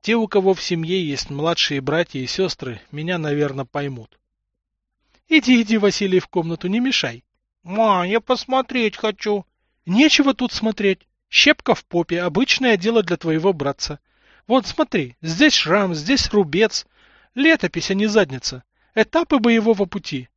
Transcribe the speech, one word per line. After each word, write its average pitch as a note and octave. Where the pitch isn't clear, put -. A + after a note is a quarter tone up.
Те, A3
у A3+
кого F#3+
в -
семье E3+
есть C#3
младшие D3
братья C#3+
и B2+
сёстры, B2+
меня, E3
наверно, D3
поймут. C#3
Иди, B3+
иди, A3
Василий, G3
в -
комнату, E3
не G#3
мешай. A#3+
Ма, F#3+
я A3
посмотреть B3+
хочу. G#3
Нечего C4+
тут B3
смотреть. G3+
Щепка -
в -
попе, E3+
обычное A3
дело G#3+
для E3+
твоего E3
братца. C#3+
Вот B3
смотри, C#3+
здесь E3
шрам, F3+
здесь F#3+
рубец. G3
Летопись, C4+
а G3
не G3+
задница. C3+
Этапы C#4+
боевого A3
пути. D3+